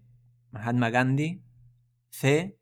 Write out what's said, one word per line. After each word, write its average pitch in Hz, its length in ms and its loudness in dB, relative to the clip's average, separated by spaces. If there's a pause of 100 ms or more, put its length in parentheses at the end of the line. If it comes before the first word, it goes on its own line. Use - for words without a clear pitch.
(520)
Mahatma 120 380 0
Gandhi, 135 540 0 (640)
C, 156 520 0